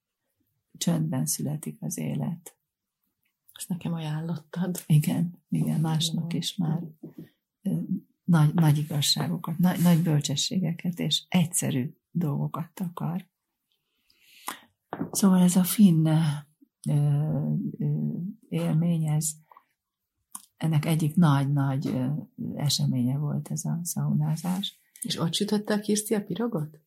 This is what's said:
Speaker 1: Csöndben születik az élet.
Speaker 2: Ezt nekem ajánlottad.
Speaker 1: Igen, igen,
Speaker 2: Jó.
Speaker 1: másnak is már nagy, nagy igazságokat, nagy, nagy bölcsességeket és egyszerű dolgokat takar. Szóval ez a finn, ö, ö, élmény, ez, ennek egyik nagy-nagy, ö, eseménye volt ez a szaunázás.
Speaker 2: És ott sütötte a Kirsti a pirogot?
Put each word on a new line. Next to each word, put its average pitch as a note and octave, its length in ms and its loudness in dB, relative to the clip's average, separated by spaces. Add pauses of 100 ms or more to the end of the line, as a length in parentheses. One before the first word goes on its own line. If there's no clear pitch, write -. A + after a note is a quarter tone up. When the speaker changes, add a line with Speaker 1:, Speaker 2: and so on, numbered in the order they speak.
(760)
Speaker 1:
Csöndben D#3+ 480 -2
születik - 560 -6
az - 160 -8
élet. - 600 -6 (960)
Speaker 2:
Ezt - 160 -12
nekem E3+ 240 -4
ajánlottad. E3 920 -4
Speaker 1:
Igen, E3+ 640 2
igen, D#3 260 0
Speaker 2:
Jó. D#3 60 0
Speaker 1:
másnak D#3+ 520 -2
is E3+ 220 -4
már D#3+ 280 -2 (1400)
nagy, D3+ 280 6
nagy D#3 240 4
igazságokat, D3+ 800 -2
nagy, F3+ 240 2
nagy E3+ 220 6
bölcsességeket E3 960 -2
és D#3+ 300 -2
egyszerű C#3+ 640 0 (180)
dolgokat D3+ 640 -4
takar. E3+ 540 -6 (1800)
Szóval F#3 300 6
ez F3+ 140 6
a F#3 80 6
finn, E3+ 420 6
ö, D3+ 880 0 (840)
ö, D3+ 320 -2 (400)
élmény, E3 580 0
ez, D3+ 220 0 (1300)
ennek D#3 280 0
egyik D#3+ 300 0
nagy-nagy, C#3 720 2
ö, B2+ 200 -2 (480)
eseménye C3+ 640 0
volt D3 340 -4
ez D3+ 140 -6
a D#3 180 -4
szaunázás. D#3 960 -4 (220)
Speaker 2:
És - 180 -6
ott E3 140 -2
sütötte G#3 400 -2
a G#3 60 0
Kirsti G#3 340 -2
a G3+ 100 0
pirogot? F#3 640 -6